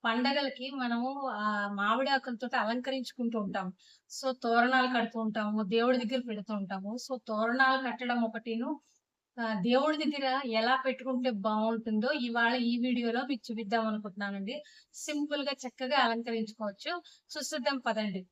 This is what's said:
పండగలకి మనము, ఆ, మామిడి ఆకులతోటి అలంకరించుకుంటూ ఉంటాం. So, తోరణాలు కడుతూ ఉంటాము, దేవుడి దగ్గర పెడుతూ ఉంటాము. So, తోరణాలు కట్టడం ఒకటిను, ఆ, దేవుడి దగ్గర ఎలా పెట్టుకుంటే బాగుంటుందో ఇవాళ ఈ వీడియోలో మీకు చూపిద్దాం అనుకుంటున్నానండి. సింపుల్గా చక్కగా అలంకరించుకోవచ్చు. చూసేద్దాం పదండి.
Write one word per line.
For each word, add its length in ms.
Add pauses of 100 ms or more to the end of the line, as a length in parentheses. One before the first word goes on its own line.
పండగలకి 680
మనము, 580
ఆ, 400
మామిడి 360
ఆకులతోటి 480
అలంకరించుకుంటూ 800
ఉంటాం. 340 (380)
So, 220 (100)
తోరణాలు 440
కడుతూ 320
ఉంటాము, 440
దేవుడి 340
దగ్గర 320
పెడుతూ 240
ఉంటాము. 420
So, 320
తోరణాలు 600
కట్టడం 340
ఒకటిను, 580 (600)
ఆ, 140
దేవుడి 440
దగ్గర 480
ఎలా 400
పెట్టుకుంటే 440
బాగుంటుందో 840
ఇవాళ 440
ఈ 220
వీడియోలో 520
మీకు 220
చూపిద్దాం 360
అనుకుంటున్నానండి. 760 (300)
సింపుల్గా 760
చక్కగా 360
అలంకరించుకోవచ్చు. 1000 (360)
చూసేద్దాం 500
పదండి. 440